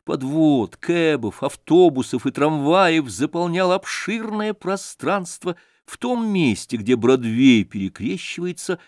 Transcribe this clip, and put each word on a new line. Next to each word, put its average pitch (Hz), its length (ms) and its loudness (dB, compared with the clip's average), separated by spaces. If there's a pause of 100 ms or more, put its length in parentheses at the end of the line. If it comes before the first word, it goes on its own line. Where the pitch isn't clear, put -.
подвод, 143 720 0
кэбов, 156 640 -2
автобусов 135 840 2
и 139 60 -2
трамваев 156 800 2
заполнял 170 640 -2
обширное 214 800 -6
пространство 185 1040 -6 (280)
в - 120 -18
том 240 320 -2
месте, 151 480 0
где 110 180 0
Бродвей 120 680 4
перекрещивается 170 1200 -6